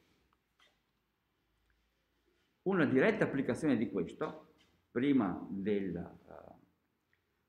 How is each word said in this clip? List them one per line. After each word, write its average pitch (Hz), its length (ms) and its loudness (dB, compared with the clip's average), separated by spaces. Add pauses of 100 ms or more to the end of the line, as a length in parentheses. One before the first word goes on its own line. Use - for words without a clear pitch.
(2750)
Una 180 220 2
diretta 151 400 4
applicazione 135 500 0
di 107 140 0
questo, - 640 -6 (380)
prima 120 580 2
del, 98 460 -2
eh, 85 580 -14 (960)